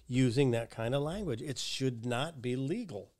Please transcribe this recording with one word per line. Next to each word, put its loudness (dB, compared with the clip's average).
using 4
that 0
kind -2
of 2
language. -2
It -6
should -2
not -2
be 0
legal. -4